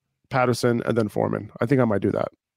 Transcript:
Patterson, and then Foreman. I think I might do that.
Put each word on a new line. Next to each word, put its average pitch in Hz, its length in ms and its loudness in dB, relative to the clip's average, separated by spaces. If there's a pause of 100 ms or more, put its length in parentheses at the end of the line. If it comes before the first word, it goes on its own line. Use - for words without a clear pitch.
(300)
Patterson, 123 540 2
and 113 120 0
then 110 120 0
Foreman. 107 420 -4 (100)
I 117 60 0
think 131 140 4
I 123 40 4
might 104 160 0
do 101 120 0
that. - 160 -2 (280)